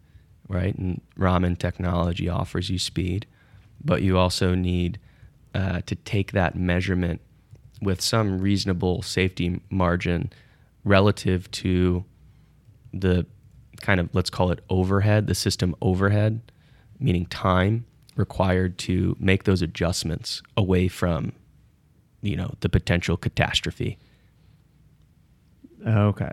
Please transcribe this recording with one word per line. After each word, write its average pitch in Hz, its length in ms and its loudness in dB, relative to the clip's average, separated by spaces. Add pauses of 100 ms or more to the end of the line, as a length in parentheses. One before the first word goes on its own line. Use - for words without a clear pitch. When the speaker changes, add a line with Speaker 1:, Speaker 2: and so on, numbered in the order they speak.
(480)
Speaker 1:
right? 95 300 -2
And 92 240 -4 (160)
Raman 90 400 2
technology 87 720 -2
offers 90 400 -4
you 90 100 -2
speed, 92 460 -4 (580)
but 143 180 0
you 92 160 4
also 92 380 2
need, 90 440 0 (540)
uh, 90 320 -2
to - 100 -6
take - 360 -2
that 90 240 0
measurement 90 640 0 (640)
with 95 180 -2
some 104 400 0
reasonable 92 600 0
safety 90 580 -2 (100)
margin 90 640 0 (540)
relative 98 680 2
to 90 540 0 (880)
the 90 320 2 (560)
kind 98 180 2
of, 82 140 -2
let's 90 160 0
call 90 220 0
it - 180 -6
overhead, 101 580 2
the 95 80 0
system 92 460 -2
overhead, 104 580 2 (600)
meaning 87 260 0
time 98 600 0 (300)
required 92 640 0
to 90 420 -2
make 95 240 2
those 92 180 2
adjustments - 800 -4 (140)
away 92 320 2
from, - 460 -4 (880)
you 101 160 -4
know, 90 240 -6
the 90 80 -2
potential 87 480 0
catastrophe. - 800 -4 (1900)
Speaker 2:
Okay. 104 480 2